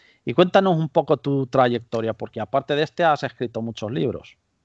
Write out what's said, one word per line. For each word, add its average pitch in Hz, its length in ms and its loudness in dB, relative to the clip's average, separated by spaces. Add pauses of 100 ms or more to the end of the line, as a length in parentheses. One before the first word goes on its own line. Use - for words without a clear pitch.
(260)
Y 120 80 -4
cuéntanos 185 420 4
un 160 140 -2
poco 151 260 2
tu 139 300 -2
trayectoria, 120 680 0
porque 110 280 -10
aparte 135 360 -2
de 147 60 0
este 165 220 -2
has 151 180 2
escrito 117 400 -6
muchos 113 280 -6
libros. 135 460 -6 (280)